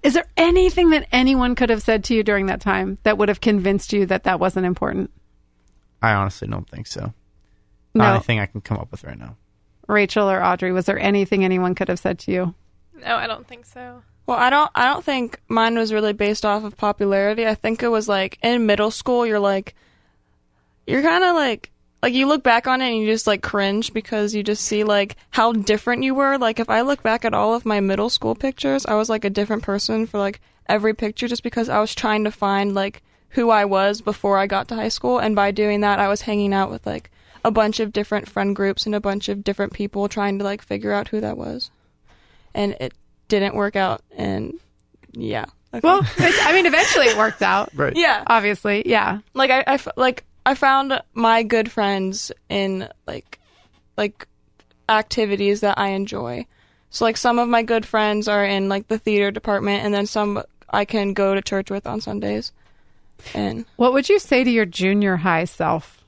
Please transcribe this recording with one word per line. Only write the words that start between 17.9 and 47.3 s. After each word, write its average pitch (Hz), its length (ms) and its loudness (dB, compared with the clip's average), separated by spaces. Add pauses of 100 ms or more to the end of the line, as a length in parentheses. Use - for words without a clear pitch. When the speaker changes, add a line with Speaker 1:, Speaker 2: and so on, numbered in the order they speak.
Speaker 4:
like, 190 340 -2
in 233 220 2
middle 208 260 2
school, 240 340 0
you're, 214 140 0
like, 196 340 0 (1120)
you're 262 160 0
kinda, 349 320 2
like, 277 360 -2 (340)
like, 240 120 2
you 269 120 4
look 294 140 4
back 240 240 4
on 262 160 0
it 254 80 0
and 226 80 0
you 214 80 0
just, 220 220 0
like, 202 160 0
cringe 202 500 -2
because 214 400 -2
you 208 80 -2
just 208 240 -4
see, 214 180 0
like, 208 340 0 (120)
how 233 240 2
different 220 480 0
you 262 140 0
were. 277 240 2
Like, 226 200 0
if 226 80 -2
I 220 140 2
look 277 220 -2
back 226 220 0
at 214 100 0
all 208 180 2
of 233 100 -4
my 208 160 0
middle 196 300 0
school 226 240 -2
pictures, 269 540 -2
I 214 80 0
was, 220 120 0
like, 220 160 -2
a 202 60 -2
different 208 320 -2
person 220 460 -2
for, 214 100 -6
like, 202 240 -4 (260)
every 214 280 2
picture 220 320 -6
just 233 160 -4
because 233 260 -4
I 208 100 2
was 220 140 -2
trying 214 300 0
to 214 80 -2
find, 196 420 -2
like, 196 300 -4 (260)
who 233 220 2
I 208 140 4
was 196 360 2
before 202 380 0
I 196 80 0
got 196 220 -2
to 226 60 -6
high 220 140 -4
school. 247 300 0
And 214 160 0
by 202 160 4
doing 208 300 0
that, 202 180 2
I 202 80 2
was 202 140 0
hanging 202 340 0
out 196 160 0
with, - 160 -10
like, - 240 -10 (340)
a 226 60 2
bunch 214 280 2
of 214 140 -4
different 208 340 -2
friend 202 280 -2
groups 196 320 -2
and 208 80 -2
a 208 40 -2
bunch 202 300 -4
of 202 140 -6
different 202 300 -2
people 202 340 -4
trying 202 320 -2
to, 202 40 -6
like, 202 200 -6
figure 208 300 -4
out 202 160 -4
who 214 120 -4
that 214 160 -6
was. 240 320 -10 (840)
And 202 240 -2
it 127 140 -8 (340)
didn't 202 260 0
work 208 220 -2
out. 190 260 -2 (160)
And, 202 380 -6 (560)
yeah. 110 340 -6 (260)
Okay. 226 160 -8
Speaker 1:
Well, 381 120 6 (180)
it, - 300 2
I 311 60 4
mean, 359 120 4
eventually 311 400 4
it 226 120 4
worked 214 260 0